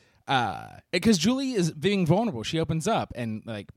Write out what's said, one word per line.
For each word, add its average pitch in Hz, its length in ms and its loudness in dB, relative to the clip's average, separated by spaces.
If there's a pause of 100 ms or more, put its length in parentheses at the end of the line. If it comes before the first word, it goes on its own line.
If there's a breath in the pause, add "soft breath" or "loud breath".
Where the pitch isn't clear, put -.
(280 soft breath)
uh, 98 400 -2 (240)
it, 185 100 0
'cause 214 160 6
Julie 254 360 0
is 175 180 2
being 185 340 0
vulnerable. 170 380 2
She 160 160 -4
opens 160 280 -2
up, 180 280 -2
and, 110 300 -6
like, 107 300 -10